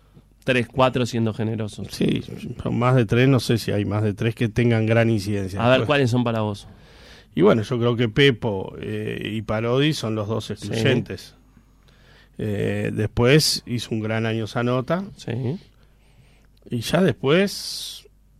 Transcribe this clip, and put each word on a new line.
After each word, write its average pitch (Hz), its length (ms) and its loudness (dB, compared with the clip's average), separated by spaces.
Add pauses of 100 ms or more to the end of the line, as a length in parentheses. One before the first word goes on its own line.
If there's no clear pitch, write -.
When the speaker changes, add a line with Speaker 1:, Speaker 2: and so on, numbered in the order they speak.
(440)
Speaker 1:
tres, 123 240 0
cuatro, 127 380 2
siendo 113 260 0
generosos. 107 600 -6
Speaker 2:
Sí, - 300 -2 (400)
son - 160 -2
más 123 180 4
de 120 100 4
tres, 120 220 4
no 131 120 4
sé 120 160 0
si - 160 -2
hay 101 140 0
más 104 160 0
de 104 100 0
tres 110 220 -2
que 120 140 -2
tengan 117 360 2
gran 113 240 4
incidencia. 101 520 -2
Speaker 1:
A 117 80 2
ver, - 100 6
Speaker 2:
Después 117 80 0
Speaker 1:
¿cuáles 139 240 2
son 123 140 2
para 113 180 -2
vos? 104 260 -6 (640)
Speaker 2:
Y - 80 0
bueno, 165 200 6
yo 120 160 -4
creo 120 180 2
que 117 140 0
Pepo, 113 720 2
eh, 107 520 -6
y 110 100 -4
Parodi 120 520 0
son 110 220 -4
los 104 120 -4
dos 110 180 -4
Speaker 1:
Sí. 107 60 -10
Speaker 2:
excluyentes. 110 800 -4 (1040)
Eh, 104 540 -4
después 120 760 2
hizo 120 280 -6
un 110 60 -2
gran 110 260 -2
año 110 200 -2
Zanota. 127 580 -2 (120)
Speaker 1:
Sí. 127 420 -4 (1120)
Speaker 2:
Y 120 100 -4
ya 160 220 0
después - 1040 0 (320)